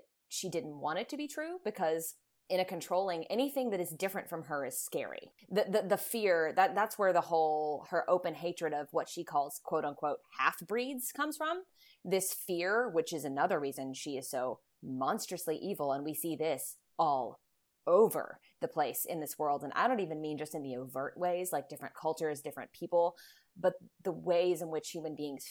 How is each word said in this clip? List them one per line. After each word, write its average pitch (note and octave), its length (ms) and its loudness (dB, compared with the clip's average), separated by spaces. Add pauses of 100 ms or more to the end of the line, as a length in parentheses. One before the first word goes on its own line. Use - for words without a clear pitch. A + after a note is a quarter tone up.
(300)
she - 200 -6
didn't D3 300 -4
want D3+ 200 -2
it A#3+ 100 -4
to C#4+ 80 -8
be D4 100 -4
true D#4+ 360 -8
because E3 520 0 (340)
in F#3 100 2
a F#3 60 2
controlling, F3+ 600 0
anything B3+ 460 0
that F#3+ 80 2
is E3+ 100 -2
different F#3 400 -4
from D#3+ 140 -6
her C#3+ 220 -4
is - 140 -6
scary. - 520 -6 (180)
The, G#3 180 2
the, G3 220 2
the G3 80 4
fear, F3 580 2
that, F#3 200 6
that's G#3 220 2
where F#3+ 140 6
the E3+ 100 6
whole, D#3 680 2
her E3+ 200 0
open F3+ 260 4
hatred E3 380 -2
of D3 180 -2
what D#3+ 180 0
she F3 140 -6
calls D3+ 400 -2
quote D#3 200 0
unquote C#3+ 360 -2 (180)
half-breeds A#3+ 720 0
comes D4+ 260 -2
from. E4+ 260 -2 (400)
This F#3 300 0
fear, F#3+ 540 0
which E3 260 0
is D3+ 120 -2
another D3+ 340 2
reason C3+ 360 -4
she D3 160 -6
is C3+ 180 -4
so B2+ 300 -2 (240)
monstrously D3+ 720 -2
evil, D3+ 340 -2
and C#3 140 0
we D#3 80 -4
see D#3+ 220 -4
this D#3 400 -2 (240)
all C#3 400 2 (480)
over F3+ 520 6 (220)
the D#3+ 60 -2
place - 420 -2
in E3 100 -4
this D#3+ 200 -6
world. C#3+ 240 0
And C#3 120 -4
I G3+ 120 4
don't B3 120 2
even D#3+ 220 -2
mean D3+ 160 -4
just D3+ 160 -6
in D#3+ 80 -4
the C3 140 -6
overt C3 420 -6
ways, F3+ 340 0
like C#3+ 160 -2
different - 320 -12
cultures, D#3 420 -2
different A#2 320 -10
people, E3+ 420 4 (440)
but F3+ 140 4 (300)
the F#3+ 80 0
ways E3+ 500 2
in E3 80 -6
which D#3 220 -4
human D#3 240 -6
beings C#3+ 360 -6